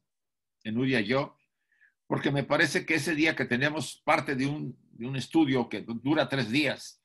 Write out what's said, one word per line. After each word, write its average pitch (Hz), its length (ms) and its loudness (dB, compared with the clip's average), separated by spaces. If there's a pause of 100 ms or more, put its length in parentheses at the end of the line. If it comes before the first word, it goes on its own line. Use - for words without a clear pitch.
(640)
en 110 120 -6
Nuria 127 260 2
y 98 40 -4
yo, 135 320 -2 (720)
porque 139 240 0
me 139 120 2
parece 156 420 2
que 160 100 0
ese 156 200 -2
día 156 200 2
que 135 100 -2
tenemos 143 580 -2
parte 147 320 2
de 131 120 0
un, 147 300 -6 (140)
de - 140 -12
un 135 100 -6
estudio 131 540 2
que 104 120 -6
du-, 113 180 -8
dura 139 280 2
tres 131 220 -2
días, 127 560 -2